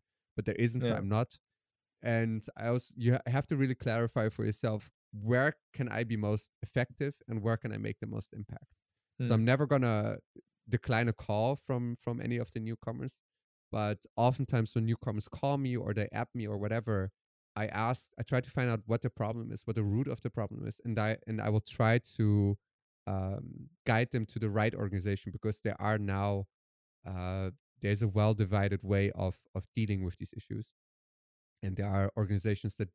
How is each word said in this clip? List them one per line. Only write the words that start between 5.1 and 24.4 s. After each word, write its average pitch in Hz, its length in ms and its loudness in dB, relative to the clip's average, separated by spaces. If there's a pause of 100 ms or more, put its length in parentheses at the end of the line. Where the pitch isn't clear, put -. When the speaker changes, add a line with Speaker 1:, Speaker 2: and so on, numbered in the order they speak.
Speaker 1:
where 123 420 2 (200)
can 127 160 -4
I 110 160 -2
be 113 100 -2
most 104 360 0 (100)
effective - 540 -2 (120)
and 113 140 -4
where 113 160 0
can 107 160 -8
I 107 40 -6
make 104 220 -6
the 113 80 -8
most 107 260 -8
impact? - 400 -14 (540)
So 117 60 4
I'm 110 80 6
Speaker 2:
Mm. 113 40 4
Speaker 1:
never 135 220 4
gonna 113 520 2 (500)
decline 117 400 2
a 107 40 2
call 113 440 0
from, 120 440 -4
from 117 200 -4
any 120 160 -2
of 117 160 -6
the 113 80 -4
newcomers, 117 580 -8 (520)
but 104 340 -2 (100)
oftentimes 120 600 2
when 113 100 2
newcomers 110 420 -2
call 139 300 -2
me 131 180 -2
or 110 180 -2
they 104 200 0
app 117 200 -4
me 113 140 -4
or 104 100 -4
whatever, 104 540 0 (440)
I 107 120 -2
ask, 113 500 -2
I 123 60 -4
try 127 160 0
to 123 100 -6
find 123 200 0
out 113 160 0
what 113 160 0
the 117 80 -2
problem 113 420 -4
is, 107 140 -10
what 113 100 -4
the 113 80 2
root 107 240 2
of 123 140 -6
the 120 80 -4
problem 107 360 -6
is, 104 200 -8
and 113 120 -2
I, 110 200 2 (100)
and 110 140 -4
I 104 80 0
will 107 100 4
try 113 380 2 (200)
to, 104 400 6 (500)
um, 95 640 -6 (160)
guide 117 260 2
them 113 160 -2
to - 120 -8
the 107 120 0